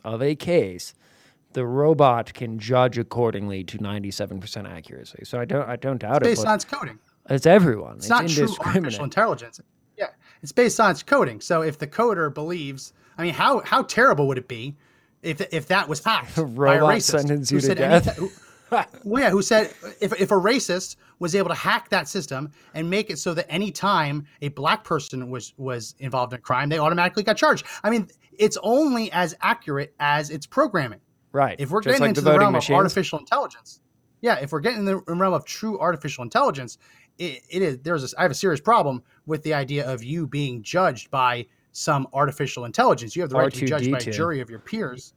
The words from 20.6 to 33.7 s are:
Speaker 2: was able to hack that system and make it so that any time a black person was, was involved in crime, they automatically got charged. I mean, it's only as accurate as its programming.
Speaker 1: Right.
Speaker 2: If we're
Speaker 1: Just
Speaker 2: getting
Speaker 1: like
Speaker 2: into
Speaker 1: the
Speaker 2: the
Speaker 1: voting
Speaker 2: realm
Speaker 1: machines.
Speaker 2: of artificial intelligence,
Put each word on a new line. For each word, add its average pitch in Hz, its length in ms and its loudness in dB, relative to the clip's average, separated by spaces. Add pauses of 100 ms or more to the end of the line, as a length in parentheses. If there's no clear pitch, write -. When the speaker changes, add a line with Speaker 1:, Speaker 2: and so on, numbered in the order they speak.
Speaker 2:
was 175 160 -2
able 185 120 2
to 165 60 -4
hack 214 340 -2
that 175 200 0
system 147 420 -6 (240)
and 165 160 -4
make 208 200 -2
it 156 80 -8
so 175 140 -4
that 165 160 -4
any 190 220 -4
time 151 560 -2 (160)
a 143 60 -4
black 151 360 -2
person 135 460 -6
was, 123 260 -12
was 127 440 -8
involved 127 340 -2
in 120 60 -12
crime, 131 280 -2
they 160 100 0
automatically 175 440 0
got 208 140 0
charged. 302 280 2 (200)
I 214 60 0
mean, 226 180 0 (240)
it's - 300 2
only 240 500 2
as 165 280 0
accurate 151 600 -2
as 147 300 0
its 151 160 -10
programming. 175 540 0 (320)
Speaker 1:
Right. 131 280 2
Speaker 2:
If 135 100 -4
we're 139 100 0
Speaker 1:
Just - 140 2
Speaker 2:
getting 135 80 2
Speaker 1:
like 143 80 4
Speaker 2:
into 147 100 2
Speaker 1:
the 139 40 0
Speaker 2:
the 151 80 6
Speaker 1:
voting 151 80 8
Speaker 2:
realm 202 140 6
Speaker 1:
machines. 123 160 0
Speaker 2:
of 139 60 4
artificial 185 440 2
intelligence, - 600 -6 (400)